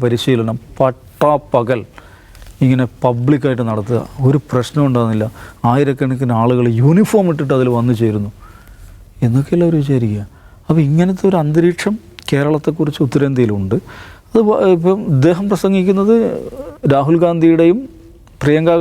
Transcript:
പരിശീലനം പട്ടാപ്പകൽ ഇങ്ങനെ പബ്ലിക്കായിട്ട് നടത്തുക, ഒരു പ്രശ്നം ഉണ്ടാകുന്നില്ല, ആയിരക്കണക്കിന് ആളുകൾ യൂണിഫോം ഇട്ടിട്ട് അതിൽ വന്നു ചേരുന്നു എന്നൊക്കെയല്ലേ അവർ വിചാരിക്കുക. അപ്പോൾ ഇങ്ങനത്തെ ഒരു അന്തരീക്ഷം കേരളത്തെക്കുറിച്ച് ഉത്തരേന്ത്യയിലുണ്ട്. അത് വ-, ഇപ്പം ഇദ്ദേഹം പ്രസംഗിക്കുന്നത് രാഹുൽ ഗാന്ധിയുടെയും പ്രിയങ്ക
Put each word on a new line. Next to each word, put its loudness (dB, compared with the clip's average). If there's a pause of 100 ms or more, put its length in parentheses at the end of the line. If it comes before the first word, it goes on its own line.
പരിശീലനം -2 (220)
പട്ടാപ്പകൽ -2 (840)
ഇങ്ങനെ 2 (180)
പബ്ലിക്കായിട്ട് 0
നടത്തുക, -4 (280)
ഒരു 2 (120)
പ്രശ്നം -2
ഉണ്ടാകുന്നില്ല, 0 (440)
ആയിരക്കണക്കിന് 0
ആളുകൾ 2 (160)
യൂണിഫോം 2
ഇട്ടിട്ട് -2
അതിൽ 0 (100)
വന്നു 0
ചേരുന്നു -2 (960)
എന്നൊക്കെയല്ലേ 0
അവർ 0
വിചാരിക്കുക. -2 (440)
അപ്പോൾ 2
ഇങ്ങനത്തെ 0
ഒരു 0
അന്തരീക്ഷം 0 (360)
കേരളത്തെക്കുറിച്ച് -2
ഉത്തരേന്ത്യയിലുണ്ട്. 0 (540)
അത് 2
വ-, 0 (180)
ഇപ്പം 0 (160)
ഇദ്ദേഹം 2
പ്രസംഗിക്കുന്നത് 0 (800)
രാഹുൽ 2
ഗാന്ധിയുടെയും 2 (640)
പ്രിയങ്ക 2 (100)